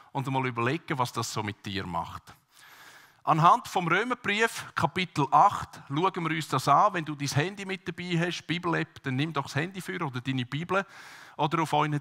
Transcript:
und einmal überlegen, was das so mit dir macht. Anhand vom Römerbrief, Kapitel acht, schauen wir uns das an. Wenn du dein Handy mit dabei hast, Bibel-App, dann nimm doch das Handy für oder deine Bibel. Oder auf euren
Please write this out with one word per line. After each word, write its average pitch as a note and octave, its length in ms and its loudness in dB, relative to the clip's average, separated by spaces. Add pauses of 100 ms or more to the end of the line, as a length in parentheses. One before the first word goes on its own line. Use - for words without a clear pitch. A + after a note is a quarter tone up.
(100)
und C3+ 160 -4
einmal C3+ 200 0
überlegen, B2+ 520 -2
was B2 140 -2
das A2+ 200 -4
so A2+ 100 -4
mit G#2 220 -6
dir G2 220 -6
macht. F2 480 -8 (880)
Anhand E3+ 440 4
vom F3+ 180 -2
Römerbrief, G#3+ 880 0
Kapitel D#3+ 560 0
acht, - 560 4
schauen E3+ 420 0
wir D#3 60 -2
uns D#3 140 -4
das C3+ 180 0
an. E3+ 280 6
Wenn E3 100 -2
du D3+ 100 -6
dein C#3 140 -4
Handy F#3+ 360 0
mit F#3+ 220 -8
dabei F3 320 -2
hast, E3+ 300 -2
Bibel-App, E3 560 -2
dann C3 100 -2
nimm D3+ 180 0
doch C#3+ 120 -2
das - 100 -8
Handy F3+ 260 -4
für F#3 240 -6
oder B2+ 160 -6
deine C3 240 -2
Bibel. F3 400 -2 (520)
Oder D#3+ 260 0
auf D3+ 100 -4
euren D3+ 280 2